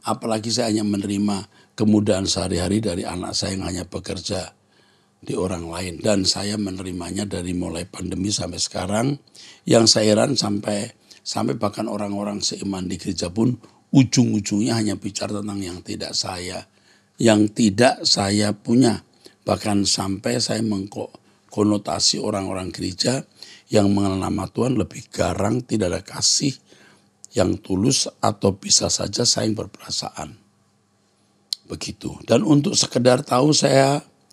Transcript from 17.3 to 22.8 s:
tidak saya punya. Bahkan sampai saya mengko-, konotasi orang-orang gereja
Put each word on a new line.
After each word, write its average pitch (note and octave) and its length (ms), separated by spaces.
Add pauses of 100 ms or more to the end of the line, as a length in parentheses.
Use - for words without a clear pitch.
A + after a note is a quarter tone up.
tidak A#2 560
saya G#2 480
punya. A#2 480 (400)
Bahkan G2+ 400
sampai G2 560
saya A2 240
mengko-, G2+ 480 (400)
konotasi G#2 640
orang-orang G2 560
gereja F#2 560 (400)